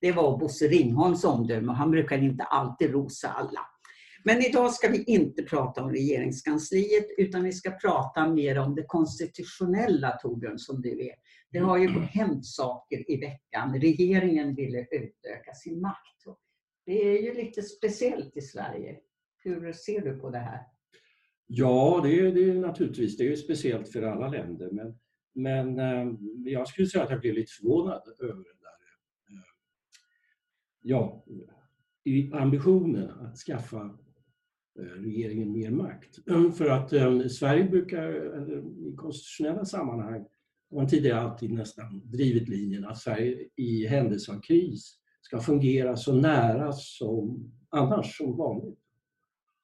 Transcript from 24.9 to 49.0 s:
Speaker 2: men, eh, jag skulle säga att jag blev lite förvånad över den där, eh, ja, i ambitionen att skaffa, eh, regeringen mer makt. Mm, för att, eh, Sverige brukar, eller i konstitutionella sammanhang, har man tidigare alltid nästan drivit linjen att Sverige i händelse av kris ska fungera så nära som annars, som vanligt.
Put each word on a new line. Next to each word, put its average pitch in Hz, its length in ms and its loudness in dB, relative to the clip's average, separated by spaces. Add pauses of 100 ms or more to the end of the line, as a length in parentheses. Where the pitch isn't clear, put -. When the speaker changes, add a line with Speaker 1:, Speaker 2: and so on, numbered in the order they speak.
Speaker 2:
men, 131 440 -2
eh, 123 340 -2 (380)
jag 123 160 -4
skulle 190 200 0
säga 180 160 0
att 120 60 -4
jag 131 100 -2
blev 117 140 -2
lite 110 180 -4
förvånad 165 500 0 (180)
över 113 140 -8
den 95 100 -16
där, - 920 -20
eh, 196 80 -20 (1400)
ja, - 440 -2 (800)
i 139 300 0
ambitionen 139 760 2
att - 280 -16
skaffa, 110 600 -10 (840)
eh, 90 220 -14
regeringen 110 500 -4
mer 110 200 -4
makt. - 580 -6
Mm, 170 220 6
för 156 180 0
att, 135 240 0
eh, 127 340 6
Sverige 143 360 2
brukar, 180 400 0
eller 151 840 -8
i 139 80 -10
konstitutionella 156 720 -6
sammanhang, 117 600 -6 (440)
har 151 80 -8
man 135 100 2
tidigare 135 320 4
alltid 117 320 -4
nästan 113 500 -8 (100)
drivit 123 380 2
linjen 98 360 -4
att 110 140 -12
Sverige 117 560 -4
i 113 320 -2
händelse 110 440 0
av 101 100 -8
kris - 560 0 (240)
ska - 180 -8
fungera 131 560 2
så 135 200 0
nära 139 580 4
som 113 800 -6 (180)
annars, 147 480 0
som 131 200 -4
vanligt. - 400 -4 (880)